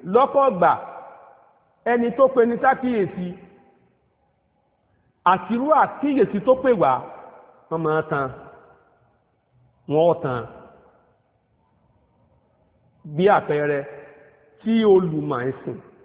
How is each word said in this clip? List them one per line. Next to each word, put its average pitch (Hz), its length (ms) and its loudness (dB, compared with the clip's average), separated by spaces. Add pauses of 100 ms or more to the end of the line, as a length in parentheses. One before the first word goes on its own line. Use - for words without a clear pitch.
Lọ́pọ̀ 269 440 2
ìgbà, 175 260 2 (1120)
ẹni 240 240 0
tó 262 180 2
pe 262 140 0
ni 233 140 0
sákíyèsí, 254 720 -2 (2000)
àtirú 196 440 0
àkíyèsí 262 720 2
tó 254 140 2
pè 262 180 0
wá, 156 200 2 (720)
wọ́n 165 180 -6
máa 156 200 0
tan, 156 240 -4 (1600)
wọ́n 160 320 2
tan. 127 200 -6 (2750)
Bí 151 220 -4
àpẹẹrẹ, 147 540 0 (840)
tí 226 200 2
olùmọ̀ 156 600 2
ẹ̀sìn 127 340 -8 (260)